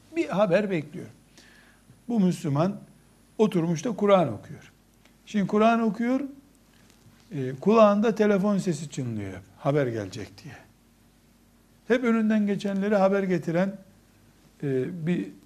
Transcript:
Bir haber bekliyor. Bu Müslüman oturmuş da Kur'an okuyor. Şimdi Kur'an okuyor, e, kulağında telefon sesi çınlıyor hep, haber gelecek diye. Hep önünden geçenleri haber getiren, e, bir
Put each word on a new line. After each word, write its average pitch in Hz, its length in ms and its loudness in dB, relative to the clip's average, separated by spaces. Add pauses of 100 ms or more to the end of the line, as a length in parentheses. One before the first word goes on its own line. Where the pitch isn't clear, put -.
(160)
Bir 320 120 -4
haber 202 420 0
bekliyor. 151 360 -8 (1040)
Bu 233 120 0
Müslüman 175 560 0 (640)
oturmuş 175 460 0
da 233 120 -4
Kur'an 190 360 4
okuyor. - 400 -16 (540)
Şimdi 202 200 0
Kur'an 226 340 4
okuyor, 233 400 0 (1120)
e, 131 280 -6
kulağında 208 540 4
telefon 208 440 2
sesi 151 320 -4
çınlıyor 107 420 -8
hep, 92 100 -14 (160)
haber 139 280 0
gelecek 107 580 -8
diye. 123 100 -16 (1300)
Hep 254 160 0
önünden 220 420 2
geçenleri 202 500 -2
haber 196 260 4
getiren, 180 540 -2 (840)
e, 147 440 -4
bir 180 220 -2 (180)